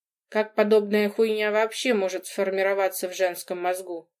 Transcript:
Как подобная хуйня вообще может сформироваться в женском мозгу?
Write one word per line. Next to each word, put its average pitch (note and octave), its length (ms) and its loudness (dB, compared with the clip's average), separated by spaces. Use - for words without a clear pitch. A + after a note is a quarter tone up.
Как G#3+ 260 -2
подобная G#3 540 4
хуйня G#3+ 440 0
вообще A3 420 0
может F#3 320 -2
сформироваться F#3+ 800 0
в F3+ 60 -14
женском F3+ 440 -2
мозгу? F3+ 520 -6